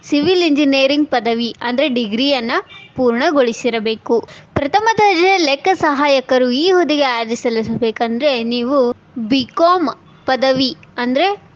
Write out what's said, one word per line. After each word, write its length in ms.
ಸಿವಿಲ್ 340
ಇಂಜಿನಿಯರಿಂಗ್ 640
ಪದವಿ 520
ಅಂದ್ರೆ 260
ಡಿಗ್ರಿಯನ್ನ 640
ಪೂರ್ಣಗೊಳಿಸಿರಬೇಕು. 1300
ಪ್ರಥಮ 340
ದರ್ಜೆ 400
ಲೆಕ್ಕ 360
ಸಹಾಯಕರು 760
ಈ 200
ಹುದ್ದೆಗೆ 320
ಅರ್ಜಿ 320
ಸಲ್ಲಿಸಬೇಕಂದ್ರೆ 1080
ನೀವು 500
ಬಿ 280
ಕಾಮ್ 440
ಪದವಿ 480
ಅಂದ್ರೆ 580